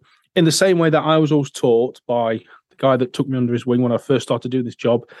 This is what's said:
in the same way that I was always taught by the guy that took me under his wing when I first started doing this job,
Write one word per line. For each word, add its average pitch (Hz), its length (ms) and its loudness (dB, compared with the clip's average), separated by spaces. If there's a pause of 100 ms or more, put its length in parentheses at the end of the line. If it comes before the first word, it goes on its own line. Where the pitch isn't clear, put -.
(340)
in 175 100 2
the 156 80 2
same 185 260 2
way 165 120 2
that 151 120 2
I 156 160 2
was 156 140 2
always 143 180 0
taught 120 560 0
by 117 320 -2 (320)
the - 60 -20
guy 135 200 2
that 123 160 -4
took 143 160 -4
me 131 100 -4
under 123 140 0
his 120 120 -4
wing 123 180 0
when 120 100 0
I 113 60 0
first 131 260 -2
started 123 260 -6
doing 127 140 -2
this 113 100 -10
job, 120 280 -2 (180)